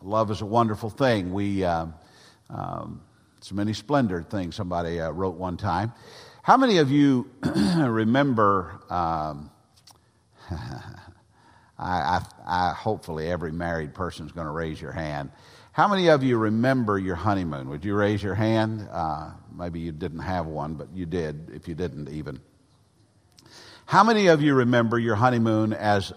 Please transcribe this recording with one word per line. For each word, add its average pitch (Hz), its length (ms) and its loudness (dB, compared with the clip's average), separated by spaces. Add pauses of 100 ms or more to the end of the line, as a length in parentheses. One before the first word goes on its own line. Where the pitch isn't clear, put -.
love 107 300 0
is 107 100 -4
a 107 40 -8
wonderful 110 440 0
thing. 101 440 0
We, 101 300 -2
uh, 82 240 0 (640)
um, - 520 -10 (360)
it's - 140 -18
a - 20 -14
many 104 200 -2
splendored 107 560 -2
thing, 92 220 -6
somebody, 87 500 -4
uh, 80 100 -4
wrote 90 240 -4
one 90 220 -8
time. 98 360 -2 (500)
How 220 140 6
many 247 200 4
of 147 120 4
you 139 460 4
<clears throat> - 80 -16
remember, 113 1400 2 (100)
um, 78 640 -4 (960)
<laughs> - 0 -
I, - 500 -12 (800)
I, 87 420 -2 (240)
I, 87 280 0
hopefully 82 560 -6
every 85 220 -4
married 82 420 -6
person's 82 380 -10
gonna 78 200 -10
raise 80 280 -6
your 73 120 -12
hand. 73 400 -8 (420)
How 165 140 4
many 190 200 2
of 147 160 6
you 127 140 2
remember 110 600 2
your 92 180 -2
honeymoon? 82 540 -2
Would 73 160 -8
you 101 100 -2
raise 104 260 2
your 95 140 -4
hand? 110 560 0
Uh, 80 400 -6 (240)
maybe 85 240 -8
you 82 120 -8
didn't 80 280 -8
have 85 260 -4
one, 78 300 -8
but 71 180 -12
you 92 120 -8
did, 80 480 -6
if - 140 -16
you 82 80 -8
didn't 73 340 -8
even. 73 320 -12 (1500)
How 190 140 8
many 214 220 4
of 160 140 8
you 147 120 4
remember 120 440 4
your 117 180 2
honeymoon 113 580 4
as 101 420 0